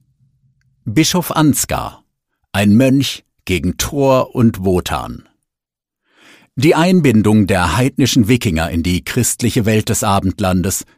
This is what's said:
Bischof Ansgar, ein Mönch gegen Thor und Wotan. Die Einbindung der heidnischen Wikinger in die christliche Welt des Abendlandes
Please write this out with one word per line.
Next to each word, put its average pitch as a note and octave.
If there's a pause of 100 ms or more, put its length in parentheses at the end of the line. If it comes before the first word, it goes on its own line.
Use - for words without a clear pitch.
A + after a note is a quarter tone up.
(840)
Bischof D#3
Ansgar, B2 (460)
ein G#2
Mönch C3 (200)
gegen F2+
Thor C3+
und G2+
Wotan. E2 (1300)
Die D3
Einbindung A2+
der F2
heidnischen B2+
Wikinger F2
in E2
die F2
christliche -
Welt G#2+
des A2
Abendlandes F#2+ (140)